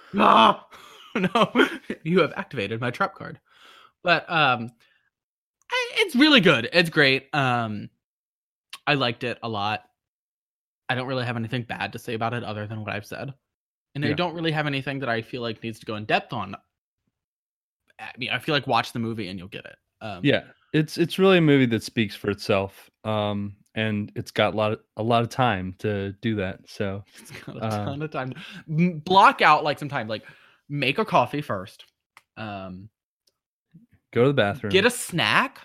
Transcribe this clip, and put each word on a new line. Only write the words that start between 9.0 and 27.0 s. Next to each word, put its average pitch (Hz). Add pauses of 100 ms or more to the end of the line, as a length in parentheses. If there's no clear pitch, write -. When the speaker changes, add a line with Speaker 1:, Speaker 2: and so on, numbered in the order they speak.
Speaker 1:
it 120
a 117
lot. 104 (1040)
I 127
don't 127
really 131
have 117
anything 113
bad 101
to 117
say 120
about 113
it 117
other 104
than 110
what 104
I've 104
said. 135 (600)
And 143
I 147
Speaker 2:
Yeah. 147
Speaker 1:
don't 170
really 165
have 151
anything 139
that 131
I 113
feel 123
like 117
needs 113
to -
go 110
in 107
depth 170
on. 101 (1400)
I -
mean, 117
I 123
feel 160
like 135
watch 120
the 123
movie 113
and 95
you'll 87
get -
it. - (240)
Um, 104
Speaker 2:
Yeah, 123 (300)
it's, 151
it's 160
really 190
a -
movie 143
that 113
speaks 110
for -
itself. 98 (140)
Um, 104 (220)
and 107
it's -
got 104
a -
lot 107
of, - (160)
a 107
lot 117
of 110
time 95
to 101 (120)
do 113
that. 95 (100)
So 101